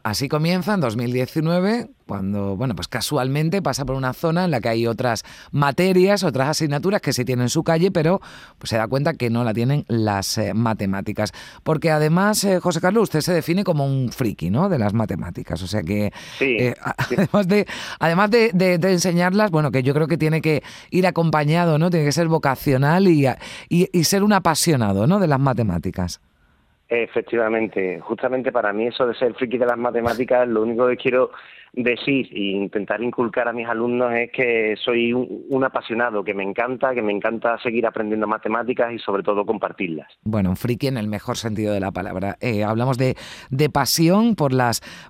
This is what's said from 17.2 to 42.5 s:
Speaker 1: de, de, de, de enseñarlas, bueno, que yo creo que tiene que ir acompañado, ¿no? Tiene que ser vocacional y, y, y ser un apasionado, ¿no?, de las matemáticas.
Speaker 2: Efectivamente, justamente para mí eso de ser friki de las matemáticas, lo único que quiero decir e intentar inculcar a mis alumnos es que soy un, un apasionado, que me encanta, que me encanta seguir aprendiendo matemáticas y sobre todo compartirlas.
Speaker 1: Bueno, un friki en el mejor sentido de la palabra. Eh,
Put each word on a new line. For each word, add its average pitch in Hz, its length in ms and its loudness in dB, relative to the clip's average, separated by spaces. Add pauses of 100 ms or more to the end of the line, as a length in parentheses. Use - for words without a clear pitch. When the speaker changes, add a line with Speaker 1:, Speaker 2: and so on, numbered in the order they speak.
Speaker 1:
de, 196 200 2 (640)
de, 226 240 4
de, 180 240 4
de 185 140 2
enseñarlas, 180 580 2
bueno, 151 200 2
que 131 120 0
yo 135 100 2
creo 151 160 0
que 127 80 0
tiene 156 240 0
que 151 220 0 (260)
ir 180 180 2
acompañado, 160 720 2
¿no? 170 120 2
Tiene 160 160 2
que 143 60 2
ser 165 160 2
vocacional 147 800 2
y, 147 180 6 (420)
y, 175 240 2
y 170 120 2
ser 196 200 2
un 214 80 6
apasionado, 135 760 2
¿no?, 185 140 4
de 185 60 4
las 143 120 2
matemáticas. 95 840 -2 (680)
Speaker 2:
Efectivamente, 110 1080 -2
justamente 127 540 -4
para 107 200 0
mí 110 140 -2
eso 120 220 -2
de 113 80 -4
ser 120 180 0
friki 123 240 -4
de 120 80 2
las 120 100 0
matemáticas, 120 720 0
lo 110 160 2
único 117 240 2
que 123 100 2
quiero 127 360 0 (400)
decir 123 580 -2
e 98 220 -4
intentar 101 500 -4
inculcar 120 460 -2
a 117 40 -4
mis 117 140 -6
alumnos 120 480 0
es 117 160 -2
que 113 460 0
soy 120 360 0
un, 120 360 -4
un 135 160 0
apasionado, 120 580 -2
que 101 100 -4
me 98 120 -4
encanta, 123 500 -2
que 120 80 -2
me 104 100 -2
encanta 110 460 -2
seguir 117 300 -2
aprendiendo 107 400 -2
matemáticas 113 640 -2
y 110 80 -10
sobre 98 240 -2
todo 101 200 0
compartirlas. 92 640 -6 (160)
Speaker 1:
Bueno, 107 280 0
un 92 60 0
friki 120 300 -4
en 131 100 -2
el 107 120 -4
mejor 107 280 -6
sentido 107 380 -2
de 101 60 0
la 95 100 -2
palabra. 92 500 -6
Eh, 107 220 -2